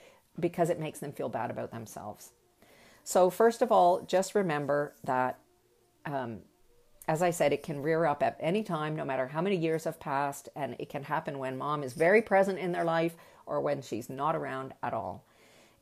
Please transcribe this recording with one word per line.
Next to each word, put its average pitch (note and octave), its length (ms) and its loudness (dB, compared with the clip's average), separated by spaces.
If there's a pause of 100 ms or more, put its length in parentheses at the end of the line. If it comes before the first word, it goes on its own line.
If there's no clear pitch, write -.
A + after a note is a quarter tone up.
(400)
because E3+ 300 2
it D3+ 100 0
makes D3+ 200 -6
them C#3+ 120 -8
feel C3 180 -6
bad A2+ 220 -4
about A#2 200 -6
themselves. G#2+ 600 -14 (720)
So F#3 260 4
first A3+ 320 4
of A3+ 100 2
all, F3+ 300 6
just F#3 320 0
remember D3 600 0 (100)
that, B2+ 360 0 (680)
um, B2 340 -6 (680)
as D#3+ 140 0
I F3 100 4
said, D3 220 2
it C#3+ 100 -2
can C#3+ 180 -6
rear D#3+ 240 2
up D3 180 2
at - 160 0
any F#3 240 0
time, D#3 320 -4
no D3 100 -4
matter C3 220 -2
how D3+ 140 -4
many G3 140 2
years D#3+ 280 -2
have D#3+ 160 -6
passed, C#3 560 -4
and C3+ 240 -6
it - 100 -8
can C#3 140 -6
happen D3 340 -4
when C3 200 -6
mom C#3+ 260 -2
is B2+ 100 -8
very F#3+ 280 6
present G3 360 4
in F3 140 -2
their F3 140 0
life E3 300 0 (300)
or D3 160 -2
when C#3+ 200 -2
she's A#2 280 -8
not C#3+ 260 -2
around C3+ 460 -6
at A#2+ 120 -4
all. G2 300 -6 (580)